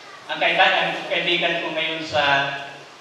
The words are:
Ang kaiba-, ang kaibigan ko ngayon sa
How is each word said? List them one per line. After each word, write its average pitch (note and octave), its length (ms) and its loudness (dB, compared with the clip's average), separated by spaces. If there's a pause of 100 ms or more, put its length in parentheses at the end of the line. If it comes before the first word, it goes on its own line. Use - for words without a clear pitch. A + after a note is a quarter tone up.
(300)
Ang - 80 -4
kaiba-, F3+ 400 4
ang - 320 -2
kaibigan F3 480 0
ko E3 160 -4
ngayon D#3 320 -4
sa D3 160 2 (800)